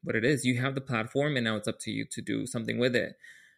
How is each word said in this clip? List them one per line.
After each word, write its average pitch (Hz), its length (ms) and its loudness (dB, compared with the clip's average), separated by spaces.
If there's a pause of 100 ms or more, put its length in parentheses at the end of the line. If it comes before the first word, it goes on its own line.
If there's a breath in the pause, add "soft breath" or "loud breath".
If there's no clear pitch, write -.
what - 140 -4
it 110 80 2
is. 135 200 4
You 123 140 4
have 135 160 0
the 135 60 -2
platform 135 560 0
and 117 80 0
now 110 100 2
it's 107 120 -4
up 113 140 -4
to 110 100 -6
you 110 200 -4
to - 100 -8
do 110 240 -2
something 113 320 -4
with 123 180 4
it. - 200 0 (420 loud breath)